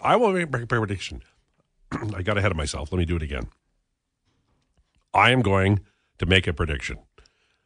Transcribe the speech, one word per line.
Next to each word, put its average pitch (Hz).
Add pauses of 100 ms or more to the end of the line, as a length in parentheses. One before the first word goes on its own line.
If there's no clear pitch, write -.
I 151
will 220
make 143
a 113
prediction. 104 (420)
<clears throat> - (220)
I 92
got 101
ahead 98
of 85
myself. 71
Let 92
me 87
do 85
it 78
again. 69 (1700)
I 104
am 127
going 98 (380)
to 80
make 92
a 90
prediction. 73 (680)